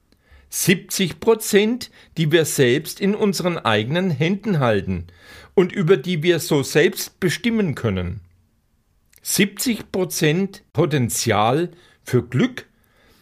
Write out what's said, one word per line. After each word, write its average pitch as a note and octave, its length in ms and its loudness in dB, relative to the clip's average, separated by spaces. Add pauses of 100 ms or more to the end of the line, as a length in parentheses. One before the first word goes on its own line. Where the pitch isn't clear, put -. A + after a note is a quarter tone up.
(500)
Siebzig - 720 -2
Prozent, A3 720 0 (260)
die D#3+ 140 0
wir D#3+ 120 4
selbst C#3+ 560 0
in G3 160 0
unseren E3 420 -2
eigenen B2 520 0
Händen E3+ 500 -2
halten F#2+ 480 0 (460)
und F3+ 180 4
über F#3+ 240 4
die F3 280 -4
wir E3+ 160 2
so D3+ 240 0
selbst - 560 0
bestimmen G3 560 -2
können. F#2 460 -4 (1000)
Siebzig - 720 -2
Prozent F#3 720 -2 (100)
Potenzial C3 1000 0 (320)
für A#2+ 240 0
Glück, B3 400 -2 (540)